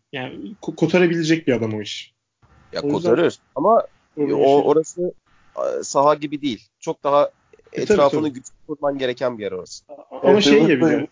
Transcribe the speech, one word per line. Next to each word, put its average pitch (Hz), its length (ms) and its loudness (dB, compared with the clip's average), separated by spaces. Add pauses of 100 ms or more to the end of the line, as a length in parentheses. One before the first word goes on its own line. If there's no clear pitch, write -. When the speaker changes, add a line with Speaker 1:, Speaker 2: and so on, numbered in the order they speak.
(120)
Speaker 1:
Yani 135 220 -10 (280)
ko-, 160 140 -10
kotarabilecek 165 680 0
bir 131 60 2
adam 110 220 -2
o 107 60 -6
iş. - 340 -14 (580)
Speaker 2:
Ya - 80 -8
Speaker 1:
O 143 60 -6
yüzden 143 120 -2
Speaker 2:
kotarır 165 400 0 (180)
ama 196 300 2 (320)
Speaker 1:
o 151 40 -4
Speaker 2:
o, 143 40 0
Speaker 1:
işi 139 420 4
Speaker 2:
orası, 160 460 0 (400)
a, - 280 -6
saha 143 320 2
gibi 147 280 -6
değil. 127 260 -8 (120)
Çok - 240 -8
daha 143 260 2 (420)
Speaker 1:
E, - 120 -6
tabii, 214 80 0
Speaker 2:
etrafını 147 360 4
Speaker 1:
tabii. 139 40 -6
Speaker 2:
güçlü 127 200 -18 (140)
kurman 143 320 -6
gereken 123 400 -4
bir 104 40 -10
yer 95 100 -6
orası. 87 360 -14
Speaker 1:
A-, - 40 -20 (180)
ama 180 220 2
Speaker 3:
Evet, 208 120 4
Speaker 1:
şey 277 160 6
Speaker 3:
duygu-, 202 100 4
Speaker 1:
ya 143 60 4
bir 127 60 -4
de 160 40 4
Speaker 3:
duygu-, 147 240 0